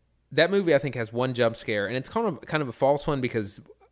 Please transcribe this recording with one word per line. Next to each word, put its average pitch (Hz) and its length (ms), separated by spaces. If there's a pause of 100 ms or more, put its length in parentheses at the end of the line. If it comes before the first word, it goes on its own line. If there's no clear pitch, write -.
(340)
that 160 180
movie, 185 240
I - 20
think, 135 180
has 113 180
one 127 200
jump 117 220
scare, 104 320
and 117 80
it's 131 140
kind 226 180
of, 160 140
kind 156 200
of 139 80
a 110 40
false 143 340
one 143 140
because, 113 400 (300)